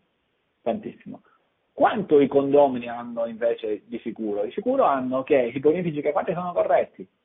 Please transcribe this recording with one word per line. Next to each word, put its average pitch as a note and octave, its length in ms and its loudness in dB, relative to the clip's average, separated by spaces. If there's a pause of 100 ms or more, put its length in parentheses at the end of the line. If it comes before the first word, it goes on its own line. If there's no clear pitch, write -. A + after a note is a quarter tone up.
(600)
Tantissimo. - 600 -8 (520)
Quanto E3+ 480 4
i C3+ 60 6
condomini C#3 600 4
hanno A#2 380 -6
invece A#2 640 -4
di A#2 120 -8
sicuro? G#2 440 -6
Di A#2+ 80 -6
sicuro B3+ 340 0
hanno C3 380 0
che B2+ 300 2
i C3+ 60 -6
bonifici D#3 400 0
che D3 140 -2
fate F#3 200 -2
sono F3 200 -6
corretti. - 520 0 (200)